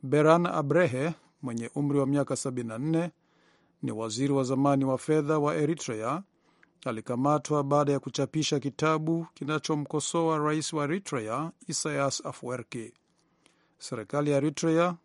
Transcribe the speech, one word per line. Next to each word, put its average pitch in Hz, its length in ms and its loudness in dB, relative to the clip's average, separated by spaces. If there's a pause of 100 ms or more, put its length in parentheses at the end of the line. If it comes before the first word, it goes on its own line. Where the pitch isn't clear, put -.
Beran 151 420 6
Abrehe 156 680 2 (280)
mwenye 117 340 -6
umri 143 240 2
wa 139 60 2
miaka 139 300 0
sabini 127 340 -6
na 110 80 -8
nne 165 340 0 (720)
ni 127 80 -2
waziri 113 420 -2
wa 135 100 2
zamani 135 420 2
wa 131 120 0
fedha 156 420 0
wa 147 160 2
Eritrea. 147 680 -2 (640)
Alikamatwa 135 800 0
baada 143 280 4
ya 139 80 2
kuchapisha 143 600 -2
kitabu 156 760 0
kinachomkosoa 156 1040 -2
rais 151 360 -2
wa 151 100 -2
Eritrea, 143 680 -4 (160)
Isaias 143 580 -2
Afwerki. 120 680 -8 (840)
Serikali 143 540 -2
ya 143 60 4
Eritrea 165 680 2